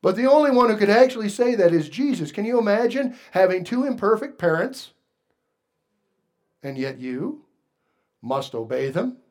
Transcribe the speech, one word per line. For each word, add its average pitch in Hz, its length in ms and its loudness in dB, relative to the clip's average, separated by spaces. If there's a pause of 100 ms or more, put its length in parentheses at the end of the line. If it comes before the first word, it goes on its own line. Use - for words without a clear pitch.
But 185 140 2
the 233 120 0
only 285 260 4
one 247 180 4
who 208 60 0
could 202 140 2
actually 233 380 4
say 240 280 0
that 175 160 4
is 151 160 0
Jesus. 208 420 -4
Can 208 140 -6
you 240 140 0
imagine 233 600 0 (140)
having 185 320 2
two 247 200 -4
imperfect 226 540 -2
parents, 175 540 -2 (1700)
and 139 160 -12
yet 131 200 -8
you 127 460 -8 (800)
must 131 320 -6
obey 127 360 -4
them? 233 300 -6 (100)